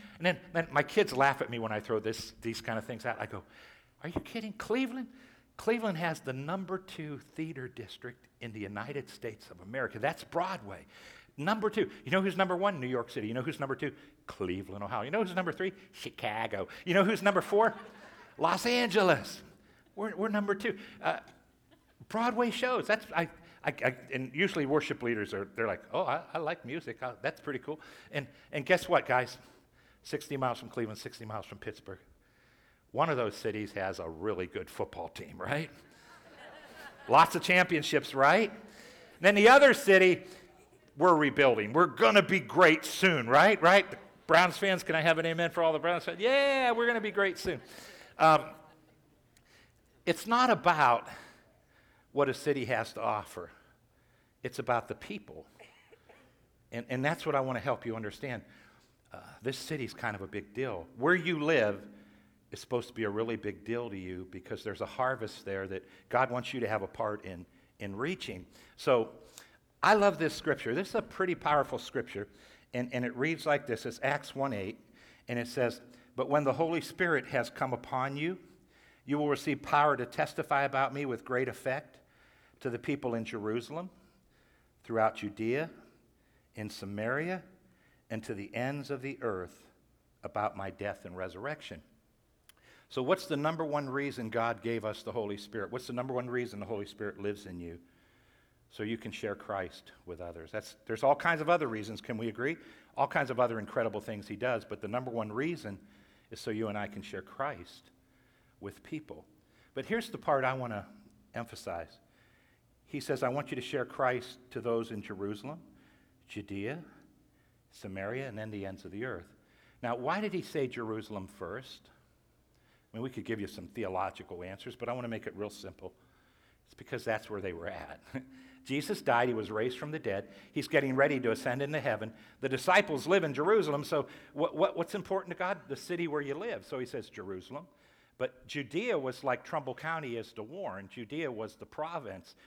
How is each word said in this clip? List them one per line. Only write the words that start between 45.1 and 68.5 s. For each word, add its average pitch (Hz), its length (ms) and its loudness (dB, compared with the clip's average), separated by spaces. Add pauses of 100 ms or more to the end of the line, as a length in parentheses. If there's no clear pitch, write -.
an 165 80 2
amen 165 240 0
for 170 120 0
all 160 100 6
the 156 80 2
Browns 165 240 0
fans? 170 160 -6
Yeah, 269 500 4
we're 233 160 2
gonna 233 140 2
be 214 100 -2
great 196 260 2
soon. 160 240 -4 (560)
Um, 156 280 8 (1600)
it's 170 200 -2
not 240 240 6
about 151 580 6 (1040)
what 139 160 4
a 127 60 0
city 139 320 0
has 113 260 0
to 107 100 -10
offer. 104 480 -4 (920)
It's 123 160 -8
about 120 260 0
the - 80 -8
people. - 520 -12 (1200)
And, 120 180 -8
and 131 160 -2
that's 160 220 -2
what 147 80 0
I 135 60 2
wanna 131 200 -2
help 120 240 -2
you 113 120 -4
understand. 113 460 -8 (680)
Uh, - 60 -14 (240)
this 127 160 -4
city's 135 360 -6
kind 110 200 -4
of 95 80 -10
a 95 60 -8
big 101 260 -8
deal. 110 320 -6 (100)
Where 151 200 4
you 170 240 0
live 113 420 4 (680)
is - 80 -12
supposed - 260 -4
to - 80 -18
be 113 80 -4
a 104 80 0
really 113 240 -2
big 101 300 -8
deal 117 260 -4
to 101 80 -10
you 92 320 -10
because - 320 -10
there's 101 180 -6
a 101 60 -4
harvest 120 580 -4
there 98 220 -4
that 95 180 -8 (240)
God 123 220 2
wants 123 240 -4
you 131 60 -4
to 110 80 0
have 104 140 -2
a 95 40 -4
part 107 380 -4
in, 87 220 -12 (340)
in 101 160 -8
reaching. 120 500 -8 (300)